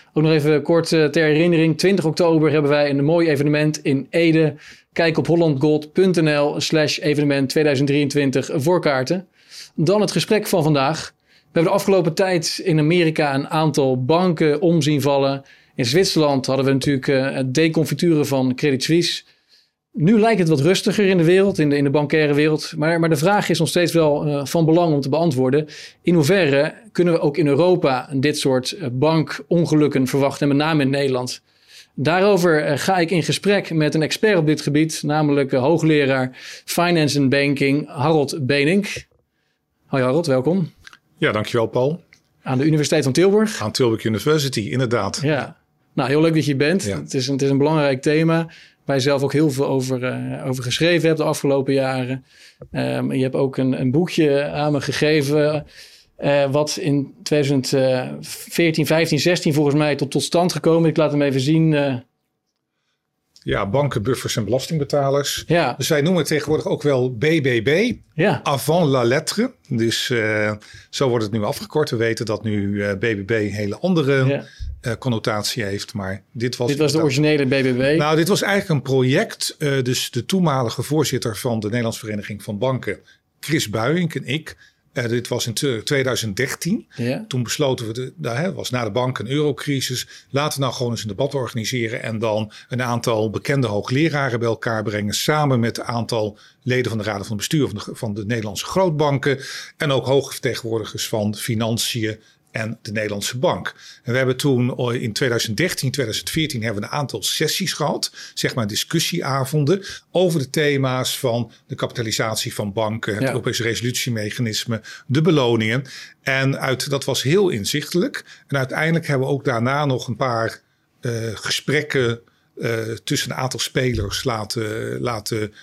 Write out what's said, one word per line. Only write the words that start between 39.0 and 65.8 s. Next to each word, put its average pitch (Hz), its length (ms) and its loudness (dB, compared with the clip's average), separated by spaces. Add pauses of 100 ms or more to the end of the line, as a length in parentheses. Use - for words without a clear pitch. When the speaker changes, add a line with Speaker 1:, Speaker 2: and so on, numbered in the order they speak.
Speaker 1:
Hoi 135 180 0
Harold, 139 240 2
welkom. 143 440 0 (460)
Speaker 2:
Ja, 143 140 0
dankjewel 107 360 0
Paul. 135 360 -2 (400)
Speaker 1:
Aan 131 140 -2
de 135 80 2
Universiteit 156 380 2
van 135 100 0
Tilburg. 196 480 2
Speaker 2:
Aan 107 100 -4
Tilburg 113 320 2
University, 131 560 0
inderdaad. 113 640 -2
Speaker 1:
Ja. 147 360 -2 (360)
Nou, 131 180 -2
heel 147 100 4
leuk 165 120 4
dat 156 120 2
je 143 100 0
bent. 151 280 2
Speaker 2:
Ja. 98 160 -4
Speaker 1:
Het - 140 -10
is 127 140 -2
een, 139 60 -2
het 135 80 -2
is 139 80 2
een 139 80 2
belangrijk 143 440 2
thema 160 480 2 (360)
waar 139 100 0
je 131 60 0
zelf 135 220 2
ook 135 100 0
heel 147 180 2
veel 131 140 -2
over, 131 380 -2
eh, 127 440 -6
over 131 160 -4
geschreven 156 440 0
hebt 160 120 2
de 151 60 -2
afgelopen 139 480 0
jaren. 131 520 -2 (460)
Ehm, 127 400 -2
je 139 120 0
hebt 127 120 -2
ook 139 220 -2
een, 131 220 0
een 127 120 0
boekje 147 520 2
aan 151 280 -2
me 143 100 0
gegeven, 151 840 0 (500)
eh, 143 360 2
wat 151 300 0
in 143 320 0 (100)
tweeduizend 143 500 0 (480)
veertien, 165 640 -2
vijftien, 160 340 2
zestien 170 340 2
volgens 143 220 2
mij 151 200 2
tot, 135 160 -4
tot 143 120 0
stand 175 300 0
gekomen. 160 360 2
Ik - 80 -2
laat 151 140 2
hem 147 100 0
even 135 200 0
zien, 156 320 2
eh. 143 220 0 (1500)
Speaker 2:
Ja, 117 260 -4
banken, 131 340 0
buffers 127 320 -2
en 117 100 -2
belastingbetalers. 139 1000 -2
Speaker 1:
Ja. 156 300 2
Speaker 2:
Dus 131 100 -4